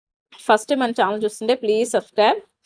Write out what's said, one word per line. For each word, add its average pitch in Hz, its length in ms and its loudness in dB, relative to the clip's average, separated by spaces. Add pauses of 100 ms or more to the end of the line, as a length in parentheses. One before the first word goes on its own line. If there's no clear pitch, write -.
(400)
ఫస్ట్ 214 300 0
టైమ్ 269 140 -2
మన 233 120 -2
ఛానల్ 214 280 -2
చూస్తుంటే 220 320 -2
ప్లీజ్ 226 340 0
సబ్స్క్రైబ్. 220 500 0 (260)